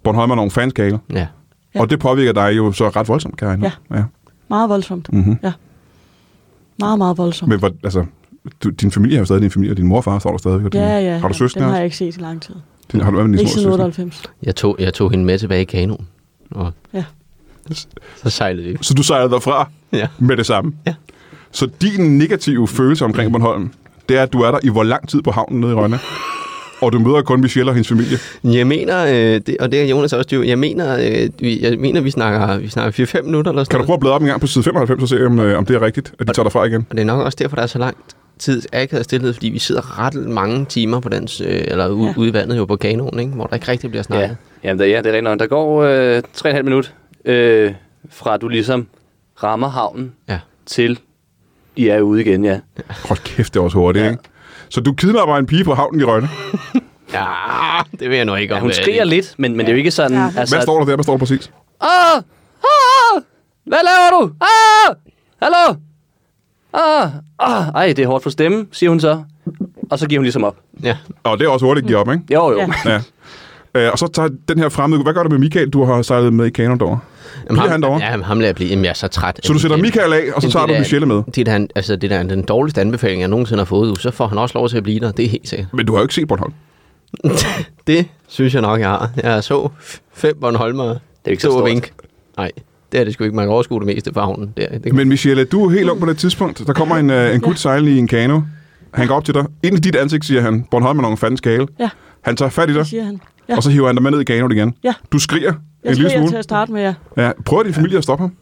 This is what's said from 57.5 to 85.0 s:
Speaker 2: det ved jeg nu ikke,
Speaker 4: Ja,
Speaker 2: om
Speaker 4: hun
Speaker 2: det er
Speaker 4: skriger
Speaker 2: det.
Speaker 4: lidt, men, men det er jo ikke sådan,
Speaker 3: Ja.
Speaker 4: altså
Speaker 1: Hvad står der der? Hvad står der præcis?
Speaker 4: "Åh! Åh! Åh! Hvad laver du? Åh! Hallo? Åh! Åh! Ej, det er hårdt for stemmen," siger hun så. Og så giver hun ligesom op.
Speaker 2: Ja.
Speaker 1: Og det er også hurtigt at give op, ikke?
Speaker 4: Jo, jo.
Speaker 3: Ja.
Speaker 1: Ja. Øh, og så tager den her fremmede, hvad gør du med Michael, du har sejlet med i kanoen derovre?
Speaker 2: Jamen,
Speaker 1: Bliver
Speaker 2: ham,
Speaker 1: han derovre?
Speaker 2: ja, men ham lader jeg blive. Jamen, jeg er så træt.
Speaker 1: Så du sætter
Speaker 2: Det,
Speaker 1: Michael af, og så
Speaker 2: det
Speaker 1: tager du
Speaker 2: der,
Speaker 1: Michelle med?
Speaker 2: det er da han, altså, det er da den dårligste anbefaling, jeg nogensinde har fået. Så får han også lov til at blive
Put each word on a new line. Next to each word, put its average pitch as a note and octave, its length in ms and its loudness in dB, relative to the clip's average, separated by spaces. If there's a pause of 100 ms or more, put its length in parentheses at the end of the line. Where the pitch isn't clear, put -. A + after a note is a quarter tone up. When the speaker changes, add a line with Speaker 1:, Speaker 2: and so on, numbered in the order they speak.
Speaker 2:
det B2+ 100 -4
ved C3 60 2
jeg B2 80 2
nu G2+ 100 -2
ikke, G2+ 200 -2
Speaker 4:
Ja, G2+ 40 -2
Speaker 2:
om G2+ 40 -4
Speaker 4:
hun A#2 80 0
Speaker 2:
det F#2 80 0
er - 40 0
Speaker 4:
skriger A3 220 2
Speaker 2:
det. E3 80 0
Speaker 4:
lidt, F#3 260 0
men, C3 180 0
men A#2 40 -2
det A2+ 80 0
er A#2 40 2
jo B2 60 4
ikke C#3+ 120 2
sådan, C3 260 0
Speaker 3:
Ja. B2+ 200 0
Speaker 4:
altså B2 200 -2
Speaker 1:
Hvad B2 60 2
står D#3 160 2
der D3 80 2
der? C#3 100 2
Hvad D3 60 -2
står D3 100 0
der C3 60 0
præcis? C3 320 -2 (320)
Speaker 4:
"Åh! D4 60 0 (280)
Åh! B3 60 -4 (420)
Åh! B4+ 580 4 (440)
Hvad C#4+ 180 2
laver F4+ 360 6
du? F#3+ 100 0 (100)
Åh! G#4+ 540 6 (480)
Hallo? G3+ 360 4 (960)
Åh! D#4 360 2 (320)
Åh! G#3 320 0
Ej, F3 120 2
det C3+ 120 2
er C3 80 2
hårdt C3 160 0
for C#3+ 80 -4
stemmen," F#3 420 0
siger F3 180 2
hun E3 100 4
så. D#3 220 2 (680)
Og D3 80 -2
så D#3 100 -2
giver D3 100 2
hun C3+ 60 2
ligesom A#2 200 0
op. G2+ 120 -2 (260)
Speaker 2:
Ja. A#2+ 140 -2 (260)
Speaker 1:
Og A2 160 0
det C#3 60 2
er D#3+ 40 2
også C3 180 2
hurtigt C#3 180 2
at A2+ 40 -4
give A2 100 4
op, G#2 140 2
ikke? E3+ 100 -2 (120)
Speaker 4:
Jo, D#3+ 160 4
jo. G#2 80 2 (260)
Speaker 3:
Ja. A2+ 80 0
Speaker 1:
Ja. G#2+ 80 0 (840)
Øh, A#2 60 2
og - 60 -2
så E3+ 100 -2
tager D#3+ 200 0 (200)
den E3 100 0
her D#3 100 2
fremmede, D3 340 0
hvad D3+ 120 0
gør F3 80 0
du E3 60 0
med D3 100 2
Michael, D3+ 320 2
du C3+ 140 2
har B2 180 2
sejlet A#2+ 300 2
med A#2 140 2
i A#2+ 40 0
kanoen A#2+ 300 0
derovre? G#2+ 180 0 (380)
Speaker 2:
Jamen, C3 120 -18
Speaker 1:
Bliver A2 120 2
Speaker 2:
ham, - 100 2
Speaker 1:
han D#3+ 120 0
derovre? C#3+ 220 0
Speaker 2:
ja, A2+ 120 -2
men F#2+ 80 -4
ham G#2 160 0
lader A2 80 2
jeg F#2 60 0
blive. F2+ 160 -4
Jamen, F#2+ 140 2
jeg F2 60 0
er E2+ 40 -4
så - 140 -6
træt. - 340 -4
Speaker 1:
Så D#3 100 0
du D#3 60 4
sætter D#3 180 2
Speaker 2:
Det, D#3+ 80 2
Speaker 1:
Michael G#3 280 2
af, D#3 100 2 (120)
og C#3 80 0
så C3+ 60 0
Speaker 2:
det B2 40 0
Speaker 1:
tager D#3 140 2
du D#3 60 0
Speaker 2:
der, - 60 2
Speaker 1:
Michelle D3 280 2
med? G#2+ 200 2
Speaker 2:
det - 120 -6
er A#2+ 60 2
da A2 60 2
han, G#2 240 0
altså, G2+ 220 -2
det F#2+ 160 -2
er F2+ 100 0
da F#2 120 -4
den F#2+ 80 -2
dårligste C3 380 0
anbefaling, G#2 400 0
jeg F#2 80 0
nogensinde G#2+ 320 0
har G2 40 0
fået. G2+ 340 0
Så B2 120 -4
får B2 160 -4
han G#2 120 -2
også A#2+ 200 -2
lov A#2+ 100 0
til A#2 80 -2
at A2 60 -2
blive G#2+ 180 -2